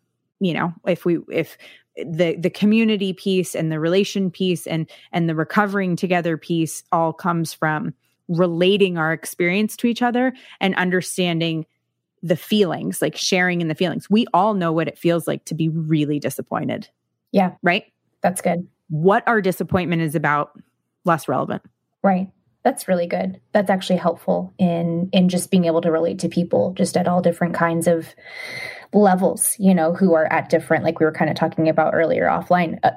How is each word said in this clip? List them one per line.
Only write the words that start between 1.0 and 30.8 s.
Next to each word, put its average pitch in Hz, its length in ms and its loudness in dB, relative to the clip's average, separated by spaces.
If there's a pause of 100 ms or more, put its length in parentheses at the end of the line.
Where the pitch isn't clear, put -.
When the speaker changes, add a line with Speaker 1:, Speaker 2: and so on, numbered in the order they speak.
Speaker 1:
we, 170 140 0 (100)
if 147 260 -4 (400)
the, 165 400 -2
the 170 140 -2
community 208 600 2
piece 185 420 -2
and 160 180 -2
the 156 80 -4
relation 190 500 0
piece 180 360 -2
and, 160 240 -6 (220)
and 170 160 0
the 160 60 -2
recovering 190 640 0
together 170 400 0
piece 165 460 -4 (100)
all 165 200 0
comes 170 420 -4
from 156 400 -2 (340)
relating 180 680 2
our 160 140 0
experience 180 640 -2
to - 100 -2
each 240 160 -2
other 247 300 0 (280)
and 196 140 0
understanding 170 920 -2 (560)
the 165 140 0
feelings, 175 640 -2
like, 156 160 -2
sharing 180 440 0
in 165 80 -2
the 156 60 -4
feelings. 165 360 -4
We 220 240 2
all 202 200 2
know 170 180 0
what 160 160 0
it - 100 -10
feels 170 280 0
like 147 200 -4
to - 80 -8
be 160 160 -2
really 156 480 0
disappointed. - 720 -6 (440)
Speaker 2:
Yeah. 185 200 2 (100)
Speaker 1:
Right? 185 220 0 (360)
Speaker 2:
That's 180 220 -2
good. 175 260 -2 (200)
Speaker 1:
What 185 380 2
our 226 140 2
disappointment 175 640 -2
is 156 120 -2
about, 147 440 -2 (460)
less 165 240 2
relevant. - 340 -2 (400)
Speaker 2:
Right. 190 280 0 (320)
That's - 260 -2
really 175 180 0
good. 185 340 -6 (120)
That's 202 180 2
actually 190 260 0
helpful 175 600 -2
in, 170 560 0
in 180 160 4
just 180 200 -4
being 185 140 4
able 165 160 2
to 170 100 0
relate 165 280 0
to 165 100 -4
people - 460 0
just - 240 -2
at 180 100 0
all 180 140 2
different 170 320 0
kinds 165 320 0
of 165 280 0 (800)
levels, 190 640 2
you 190 160 6
know, 165 200 4
who 180 180 4
are 156 180 4
at 160 200 -2
different, 160 340 2